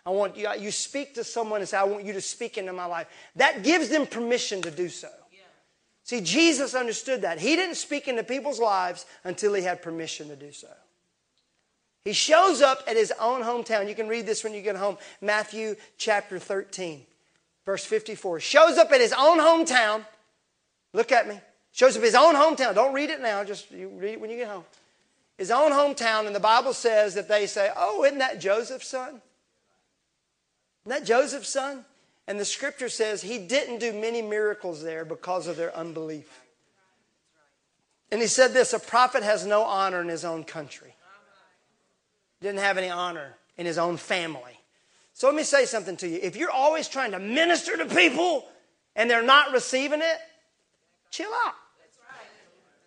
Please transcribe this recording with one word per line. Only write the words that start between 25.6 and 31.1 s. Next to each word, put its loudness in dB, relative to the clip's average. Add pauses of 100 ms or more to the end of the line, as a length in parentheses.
hometown, 2
and -4
the -4
Bible 4
says 2
that -4
they 2
say, 0
"Oh, 2
isn't 4
that -2
Joseph's -2
son? -10 (1700)
Isn't -4
that -8
Joseph's 0